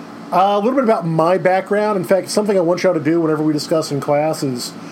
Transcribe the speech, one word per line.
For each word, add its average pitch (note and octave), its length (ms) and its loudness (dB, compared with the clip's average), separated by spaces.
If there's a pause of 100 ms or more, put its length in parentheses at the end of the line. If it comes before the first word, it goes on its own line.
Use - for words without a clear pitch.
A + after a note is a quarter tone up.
(300)
Uh, F#3+ 220 4
a G#3 60 2
little A3+ 160 0
bit C4+ 100 2
about G3+ 220 2
my E3 320 2
background. F#3+ 580 0
In F3+ 80 -2
fact, F#3+ 240 0
something G#3 300 0
I - 20 4
want F3 220 0
y'all F#3 100 2
to D#3+ 80 -2
do E3 220 2
whenever D#3 200 0
we D#3 120 2
discuss D#3 360 -2
in C#3+ 100 -2
class D3+ 420 0
is, B2+ 320 -6 (180)